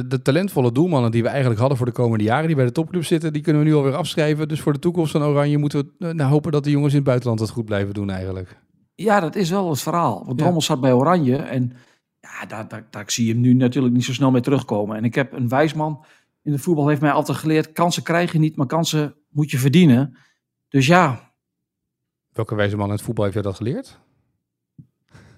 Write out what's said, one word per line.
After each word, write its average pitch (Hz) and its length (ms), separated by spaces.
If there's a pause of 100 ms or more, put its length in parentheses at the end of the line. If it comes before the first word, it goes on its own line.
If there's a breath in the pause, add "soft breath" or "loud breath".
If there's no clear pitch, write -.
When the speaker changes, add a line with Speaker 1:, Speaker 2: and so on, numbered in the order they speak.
Speaker 1:
de 127 140
talentvolle 143 500
doelmannen 131 400
die 117 100
we 117 60
eigenlijk 123 320
hadden 131 180
voor 123 80
de 123 60
komende 113 320
jaren, 131 240
die 160 80
bij 131 100
de 120 60
topclub 160 340
zitten, 160 280
die 147 80
kunnen 151 200
we 151 60
nu 156 80
alweer 139 200
afschrijven. 156 520
Dus 151 140
voor 151 120
de 139 60
toekomst 165 320
van 151 120
Oranje 147 340
moeten 147 220 (180)
we, 175 100
eh, 165 60
nou, 147 180
hopen 151 200
dat 147 120
de 147 80
jongens 143 200
in 143 80
het 135 80
buitenland 120 320
het 110 100
goed 113 160
blijven 101 280
doen 101 160
eigenlijk. 95 500 (360)
Speaker 2:
Ja, 202 240
dat 156 160
is 185 140
wel 190 200
het 139 120
verhaal. 156 340
Want 87 140
Speaker 1:
Ja. 131 60
Speaker 2:
Drommel 160 260
zat 143 200
bij 131 120
Oranje 135 420
en 127 380 (460 soft breath)
ja, - 260
daar, 107 220
daar, 110 220
daar 104 220
zie 117 140
je 113 60
hem 117 100
nu 123 120
natuurlijk 127 400
niet 123 120
zo 139 80
snel 135 180
mee 123 100
terugkomen. 110 560
En 110 60
ik 117 120
heb 143 180
een 131 160
wijs 143 240
man 156 320 (380 soft breath)
in 147 80
het 139 100
voetbal 147 260
heeft 147 140
mij 147 100
altijd 147 260
geleerd, 156 340
kansen 170 320
krijg 170 280
je 160 80
niet, 156 160
maar - 120
kansen 156 480 (140)
moet 147 220
je 139 60
verdienen. 135 600 (520 soft breath)
Dus 131 180
ja. 165 440 (1000)
Speaker 1:
Welke 110 220
wijze 104 220
man 104 80
in 101 60
het 107 100
voetbal 110 220
heeft 98 140
jou 101 100
dat 95 100
geleerd? 160 420 (1400 soft breath)